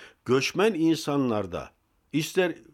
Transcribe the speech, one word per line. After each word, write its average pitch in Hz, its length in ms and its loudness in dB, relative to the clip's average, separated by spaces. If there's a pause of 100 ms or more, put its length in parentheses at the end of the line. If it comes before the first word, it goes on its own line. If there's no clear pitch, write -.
(260)
Göçmen 151 480 2
insanlarda, 131 960 0 (440)
ister 165 420 0 (180)